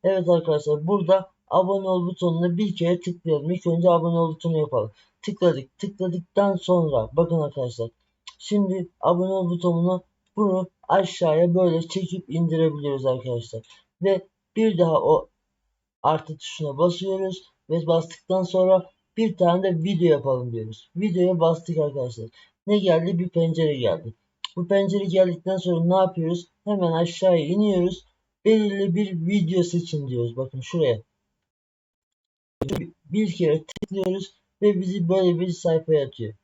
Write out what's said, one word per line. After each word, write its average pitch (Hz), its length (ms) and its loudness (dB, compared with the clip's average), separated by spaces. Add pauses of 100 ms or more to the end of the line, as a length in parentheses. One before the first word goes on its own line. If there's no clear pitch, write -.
Evet 185 240 0
arkadaşlar, 156 580 0
burada 190 440 2 (180)
abone 190 400 0
ol 185 180 0
butonuna 175 500 -2
bir 202 200 -2
kere 170 240 0
tıklayalım. 165 500 -4
İlk 180 160 -4
önce 170 240 2
abone 170 280 2
ol 160 160 0
butonu 165 240 -2
yapalım. 123 340 -2 (300)
Tıkladık. 170 560 -2
Tıkladıktan 190 800 -2
sonra 156 560 0
bakın 165 280 0
arkadaşlar. 123 500 -6 (480)
Şimdi 190 500 -2 (120)
abone 180 320 2
ol 185 180 -2
butonuna 175 520 0 (340)
bunu 185 320 0 (200)
aşağıya 170 680 2
böyle 170 340 2
çekip 185 420 -6
indirebiliyoruz 151 760 -2
arkadaşlar. 120 560 -4 (400)
Ve 190 260 0 (280)
bir 220 220 2
daha 165 240 4
o - 260 2 (760)
artı 156 340 -2
tuşuna 143 420 -10
basıyoruz. 190 640 -2 (280)
Ve 160 160 -2
bastıktan 170 560 -2
sonra 185 480 2 (260)
bir 220 200 0
tane 180 260 2
de 175 200 0
video 175 260 0
yapalım 127 440 0
diyoruz. 110 440 -10
Videoya 180 440 0
bastık 165 380 0
arkadaşlar. 123 520 -4 (360)
Ne 208 120 2
geldi? 175 400 2
Bir 180 100 -2
pencere 165 460 0
geldi. 107 400 -4 (420)
Bu 175 120 -6
pencere 196 360 0
geldikten 185 520 0
sonra 175 280 0
ne 180 120 2
yapıyoruz? 175 500 0 (180)
Hemen 190 280 -2
aşağıya 170 540 2
iniyoruz. 185 580 0 (400)
Belirli 196 500 2
bir 185 320 -2
video 180 360 2
seçin 165 460 -4
diyoruz. 120 280 -4
Bakın 131 240 -8
şuraya. 127 420 -2 (2000)
Bir 202 280 -2
kere 156 320 0
tıklıyoruz 190 680 -6 (280)
ve 202 180 2
bizi 180 280 -2
böyle 180 320 2
bir 185 80 -2
sayfaya 160 580 0
atıyor. 107 380 -10